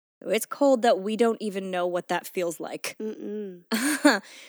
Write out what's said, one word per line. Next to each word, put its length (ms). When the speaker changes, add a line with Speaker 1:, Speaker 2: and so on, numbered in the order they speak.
Speaker 1:
So 80
it's 160
cold 340
that 200
we 140
don't 280
even 280
know 160
what 220
that 180
feels 320
like. 400
Speaker 2:
Mm-mm. 720
Speaker 1:
<laughs> 520